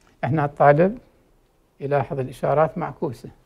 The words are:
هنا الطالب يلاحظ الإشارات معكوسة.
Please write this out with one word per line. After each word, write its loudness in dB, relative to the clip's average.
هنا 0
الطالب 4
يلاحظ -4
الإشارات -2
معكوسة. -10